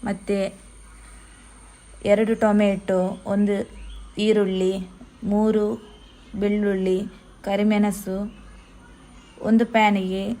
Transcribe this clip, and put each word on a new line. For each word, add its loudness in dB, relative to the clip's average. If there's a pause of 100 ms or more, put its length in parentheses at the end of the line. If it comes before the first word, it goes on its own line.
ಮತ್ತೆ -4 (1700)
ಎರಡು 4 (100)
ಟೊಮೆಟೊ, 2 (320)
ಒಂದು 2 (720)
ಈರುಳ್ಳಿ, 2 (580)
ಮೂರು 2 (760)
ಬೆಳ್ಳುಳ್ಳಿ, 0 (480)
ಕರಿಮೆಣಸು, 0 (1300)
ಒಂದು 6 (100)
ಪ್ಯಾನಿಗೆ 2 (160)